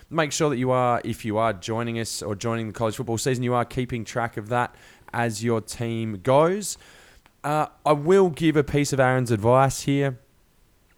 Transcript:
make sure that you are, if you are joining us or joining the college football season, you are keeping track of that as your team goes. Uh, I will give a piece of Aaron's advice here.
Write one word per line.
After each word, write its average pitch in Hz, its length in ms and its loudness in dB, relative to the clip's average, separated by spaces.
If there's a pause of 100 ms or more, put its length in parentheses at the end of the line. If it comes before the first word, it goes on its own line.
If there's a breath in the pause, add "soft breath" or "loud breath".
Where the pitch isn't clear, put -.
make 151 220 -2
sure 151 180 0
that 131 80 -2
you 127 140 0
are, 123 320 2
if - 200 -8
you 107 140 -2
are 113 160 2
joining 113 460 -4
us - 220 -6
or 101 140 -6
joining 113 320 -4
the 101 60 -10
college 110 240 -2
football 120 200 -4
season, 127 260 -2
you 123 100 0
are 120 120 0
keeping 123 380 -6
track 113 340 -6
of 107 120 -8
that 120 260 -2 (380 soft breath)
as 117 300 -2
your 117 180 0
team 113 640 -6
goes. 165 540 2 (640 soft breath)
Uh, 147 240 -2 (180)
I 151 80 6
will 180 360 4
give 156 260 2
a 147 80 4
piece 143 300 0
of 131 60 0
Aaron's 127 320 4
advice 123 500 4
here. 139 380 0 (800)